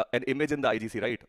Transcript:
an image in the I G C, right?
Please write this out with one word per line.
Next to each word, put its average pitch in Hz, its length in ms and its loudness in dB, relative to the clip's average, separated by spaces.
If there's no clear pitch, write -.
an 127 140 0
image 147 220 0
in 143 140 -2
the 113 80 4
I 113 60 0
G 110 120 -6
C, 113 80 -4
right? 113 300 -4